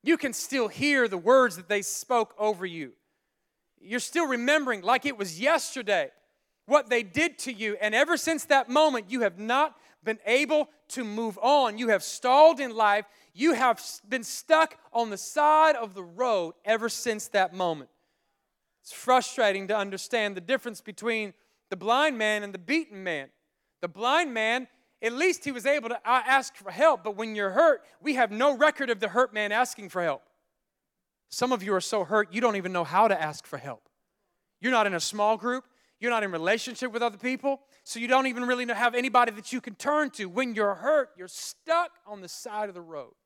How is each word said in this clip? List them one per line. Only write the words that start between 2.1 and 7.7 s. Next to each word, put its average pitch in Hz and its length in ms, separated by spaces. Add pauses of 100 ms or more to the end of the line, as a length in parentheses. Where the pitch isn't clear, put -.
over 208 280
you. 165 280 (840)
You're 226 200
still 330 260
remembering 254 560
like 254 240
it 269 100
was 180 220
yesterday 208 720 (560)
what 233 240
they 240 120
did 277 380
to 262 120
you. 208 280